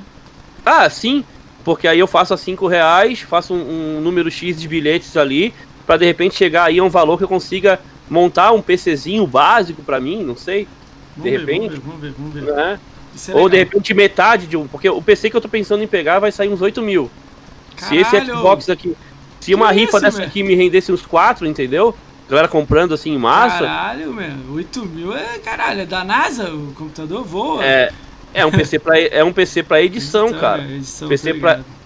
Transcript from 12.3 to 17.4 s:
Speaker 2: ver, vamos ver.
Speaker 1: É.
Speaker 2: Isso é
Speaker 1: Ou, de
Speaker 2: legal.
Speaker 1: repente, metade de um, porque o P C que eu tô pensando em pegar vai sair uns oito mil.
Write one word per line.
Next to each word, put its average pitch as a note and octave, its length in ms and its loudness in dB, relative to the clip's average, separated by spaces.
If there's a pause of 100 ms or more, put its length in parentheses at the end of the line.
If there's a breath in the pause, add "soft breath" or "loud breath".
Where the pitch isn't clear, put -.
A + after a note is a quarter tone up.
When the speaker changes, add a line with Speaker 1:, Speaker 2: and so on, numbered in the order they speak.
Speaker 2:
ver, D3 100 -12
vamos C#3+ 140 -4
ver. - 20 -2
Speaker 1:
É. F3+ 200 -4 (360)
Speaker 2:
Isso - 160 -16
é F#3 40 -6
Speaker 1:
Ou, F3 140 6
de F3+ 80 2
Speaker 2:
legal. F#3 160 0
Speaker 1:
repente, G3+ 220 -2
metade G3 520 2
de D#3+ 100 -6
um, D3+ 100 -6
porque D3 220 -4
o F3+ 140 0
P G#3 140 4
C A3 140 -2
que A#3+ 60 -4
eu A3+ 40 2
tô A3+ 80 -10
pensando G#3 340 -2
em A3 40 -4
pegar F3 320 0
vai G3+ 140 0
sair G3+ 160 -4
uns G3 140 -4
oito G#3 180 -2
mil. F#3+ 300 -2 (640)